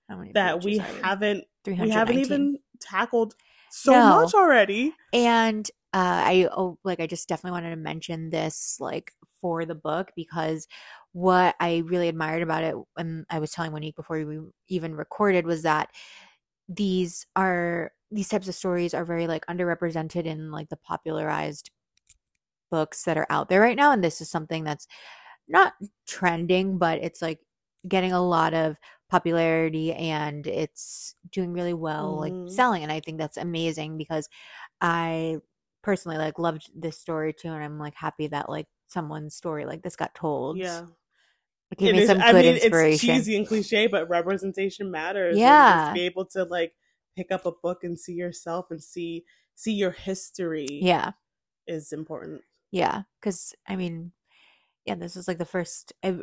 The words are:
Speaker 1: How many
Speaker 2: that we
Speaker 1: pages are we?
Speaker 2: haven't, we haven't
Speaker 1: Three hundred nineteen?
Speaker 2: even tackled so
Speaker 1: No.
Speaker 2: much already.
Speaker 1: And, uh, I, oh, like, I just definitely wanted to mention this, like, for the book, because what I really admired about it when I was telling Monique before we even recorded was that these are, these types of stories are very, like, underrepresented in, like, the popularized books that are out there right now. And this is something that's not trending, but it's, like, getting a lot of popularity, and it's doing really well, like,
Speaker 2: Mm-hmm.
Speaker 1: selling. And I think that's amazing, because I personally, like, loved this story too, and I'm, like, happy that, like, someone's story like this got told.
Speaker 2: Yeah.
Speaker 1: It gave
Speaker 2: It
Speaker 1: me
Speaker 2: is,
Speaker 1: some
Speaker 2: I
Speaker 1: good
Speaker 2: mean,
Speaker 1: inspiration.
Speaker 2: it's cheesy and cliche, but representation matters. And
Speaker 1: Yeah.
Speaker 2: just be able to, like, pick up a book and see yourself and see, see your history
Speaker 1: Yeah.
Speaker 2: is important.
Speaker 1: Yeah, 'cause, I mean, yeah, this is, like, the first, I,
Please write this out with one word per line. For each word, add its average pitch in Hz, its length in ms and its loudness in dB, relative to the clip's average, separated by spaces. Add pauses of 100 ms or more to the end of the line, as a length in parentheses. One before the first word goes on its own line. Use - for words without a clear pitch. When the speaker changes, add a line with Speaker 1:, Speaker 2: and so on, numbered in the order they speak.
Speaker 1:
How 208 120 -14
many 185 140 -14
Speaker 2:
that 180 300 0
we 208 160 0
Speaker 1:
pages - 100 -8
are - 60 -10
we? - 60 -12
Speaker 2:
haven't, 196 420 0 (220)
we 196 100 -4
haven't 220 120 0
Speaker 1:
Three - 20 2
hundred 220 160 2 (100)
nineteen? 269 100 2
Speaker 2:
even 285 320 0 (240)
tackled 220 540 0 (360)
so - 220 4
Speaker 1:
No. 226 280 10
Speaker 2:
much - 120 2
already. 262 600 6 (200)
Speaker 1:
And, 226 520 4 (280)
uh, 180 320 2
I, 185 260 6
oh, 180 320 -2
like, 180 160 -4
I 165 80 -4
just 170 220 -8
definitely 180 260 -4
wanted 170 140 -6
to 165 80 -8
mention 160 520 -8
this, 160 520 -4
like, - 320 -8 (260)
for 165 260 -4
the 165 100 -8
book, 156 380 -4
because 160 540 -6 (460)
what 180 480 4
I 170 240 0
really 175 240 0
admired 160 320 -4
about 160 240 -2
it 160 100 -2 (200)
when 160 340 -8
I 165 100 -4
was 156 120 -4
telling 160 200 -6
Monique 151 240 -10
before 160 300 -6
we 156 140 -8 (280)
even 165 260 -6
recorded 180 520 0
was 165 160 -2
that 156 300 0 (760)
these 185 580 -2 (120)
are, 175 540 -2 (200)
these 208 160 -6
types 190 220 -4
of 175 60 -6
stories 175 380 -2
are 170 120 -4
very, 170 220 -4
like, 160 180 -4
underrepresented 170 800 -4
in, 156 260 -8
like, 156 160 -10
the 156 100 -10
popularized 156 920 -6 (1000)
books 156 320 -2
that 160 140 0
are 156 120 -2
out 151 200 0
there 190 120 6
right 233 160 6
now. 285 140 6
And 208 120 2
this 160 180 0
is 156 80 -4
something 160 340 -4
that's 151 240 -6 (600)
not 359 260 6 (340)
trending, 185 720 0
but 165 240 2
it's, - 200 -8
like, 165 180 -4 (480)
getting 185 260 0
a 180 120 2
lot 165 280 2
of 160 240 0 (320)
popularity, 165 840 2
and 151 540 -4
it's - 680 -8 (160)
doing 175 220 -4
really 175 200 -2
well, 156 460 -4
like, 151 140 -4
Speaker 2:
Mm-hmm. 180 160 -10
Speaker 1:
selling. 202 340 2
And 151 80 -6
I 156 80 -4
think 160 200 -12
that's 151 180 -6
amazing, 160 600 -4
because 156 300 -6 (540)
I 165 560 -2 (460)
personally, 180 340 -2
like, 156 220 -4
loved 165 340 -4
this 160 240 -10
story 156 360 -4
too, 165 160 -12
and 156 140 -10
I'm, 151 140 -10
like, 147 180 -10
happy 156 320 -6
that, 147 220 -6
like, 151 180 -8 (200)
someone's 151 480 -10
story 151 300 -8
like - 160 -10
this - 140 -10
got - 200 -6
told. 147 420 -4
Speaker 2:
Yeah. 175 280 -8 (840)
Speaker 1:
It - 80 -14
gave 202 100 4
Speaker 2:
It 208 40 6
Speaker 1:
me 202 100 8
Speaker 2:
is, - 40 6
Speaker 1:
some 190 140 6
Speaker 2:
I 233 100 8
Speaker 1:
good 175 140 10
Speaker 2:
mean, 165 100 8
Speaker 1:
inspiration. 160 380 6
Speaker 2:
it's 156 80 0
cheesy 240 340 2
and 202 120 -2
cliche, 214 400 0
but 165 200 0
representation 190 840 -4
matters. 175 420 -2
And 202 80 4
Speaker 1:
Yeah. 240 440 8
Speaker 2:
just 151 100 -2
be 175 60 -2
able 180 260 -4
to, 190 180 -4
like, 170 280 -4 (440)
pick 185 140 -6
up 185 140 -4
a 175 60 -2
book 175 320 -8
and 175 160 -8
see 175 140 -14
yourself 175 580 -8
and 160 100 -12
see, 170 440 -10 (300)
see 220 180 -4
your 196 180 0
history 165 800 -8
Speaker 1:
Yeah. 165 420 0 (560)
Speaker 2:
is 156 240 -8
important. 156 520 -12 (280)
Speaker 1:
Yeah, 196 320 -2 (180)
'cause, - 320 -6 (140)
I 196 80 -6
mean, 175 360 -8 (760)
yeah, 196 100 -4
this 175 200 -12
is, 180 120 -12
like, 175 120 -4
the 170 60 -4
first, - 480 -8 (100)
I, 185 200 -2